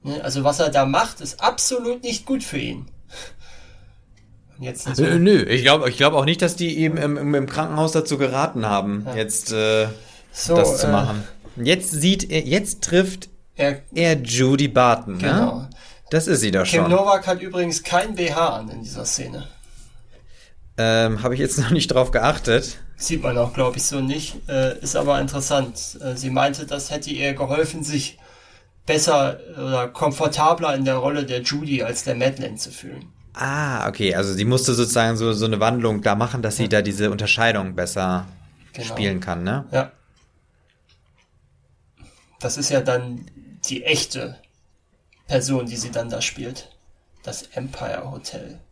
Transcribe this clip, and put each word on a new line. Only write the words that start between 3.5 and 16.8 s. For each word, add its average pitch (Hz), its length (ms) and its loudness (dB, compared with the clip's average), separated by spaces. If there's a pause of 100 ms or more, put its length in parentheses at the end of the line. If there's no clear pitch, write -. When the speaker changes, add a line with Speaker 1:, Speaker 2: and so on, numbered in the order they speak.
Speaker 1:
Und 131 60 -12
jetzt 127 220 -10
Speaker 2:
Äh, - 40 -6
Speaker 1:
natürlich 165 300 2
Speaker 2:
nö, 175 240 8
ich 123 200 2
glaub, 139 240 6
ich 123 100 -2
glaub 147 160 6
auch 143 120 4
nicht, 170 160 0
dass 175 140 2
die 170 220 -4
ihm 160 200 2
im, 147 200 0
im, 143 180 0
im 139 120 2
Krankenhaus 156 440 0
dazu 156 260 0
geraten 131 480 0
haben, 101 420 0
Speaker 1:
Ja. 107 80 -8
Speaker 2:
jetzt, 110 360 -2
äh, 110 360 4 (440)
Speaker 1:
So, - 240 0
Speaker 2:
das - 240 6
zu - 80 2
Speaker 1:
äh, 107 40 4
Speaker 2:
machen. 104 320 2 (340)
Jetzt 160 340 2
sieht 160 400 2
er, 156 160 0
jetzt 196 360 0
trifft 185 460 2 (260)
Speaker 1:
er 143 260 0 (120)
Speaker 2:
er 165 240 4
Judy 127 520 2
Barton, 117 480 4
ne? 92 100 0
Speaker 1:
Genau. 120 400 2 (420)
Speaker 2:
Das 160 180 2
ist - 140 4
sie 107 100 2
doch 92 140 4
Speaker 1:
Kim 160 180 4